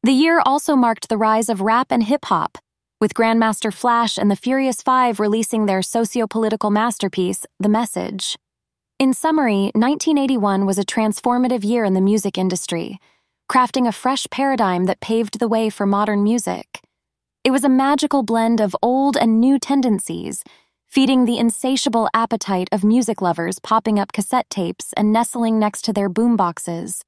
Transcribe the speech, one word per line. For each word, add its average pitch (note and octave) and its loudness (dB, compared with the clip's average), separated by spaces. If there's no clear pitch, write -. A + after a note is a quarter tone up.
The B3 2
year D#4+ 4
also C#4+ 2
marked A#3+ 0
the A3 -2
rise A3 2
of G3 -2
rap A3+ 2
and B3 0
hip-hop, G#3 -2
with G#3+ 0
Grandmaster A3+ 0
Flash A#3 0
and G#3 2
the G3 4
Furious C4 -2
Five B3 2
releasing G#3+ 0
their F#3+ 0
socio-political A3 -2
masterpiece, G3+ -2
The G#3 0
Message. G#3 -2
In C4 2
summary, B3 2
nineteen C#4+ 2
eighty-one G3+ 2
was - 0
a G3+ -2
transformative A#3+ 0
year A3+ 0
in F#3+ 2
the F#3+ 2
music G3+ 0
industry, F#3 -4
crafting B3+ 2
a A3 0
fresh - -4
paradigm A3 0
that - -2
paved A3+ -4
the A#3 -2
way A3 0
for G3+ -4
modern G3+ 0
music. G#3+ -4
It C4 4
was C4+ 2
a C#4+ 2
magical C#4 2
blend A3+ 0
of G3+ 0
old C4+ 2
and A3+ 2
new C4 4
tendencies, G#3 -2
feeding C4 4
the A#3 0
insatiable A#3 0
appetite G3+ -2
of G3 -2
music A3 2
lovers E3+ -2
popping G#3+ 0
up G3 -4
cassette - -2
tapes F#3 -6
and G#3+ 2
nestling A3+ 0
next G#3 -2
to A3 -2
their G3 0
boomboxes. F#3 -2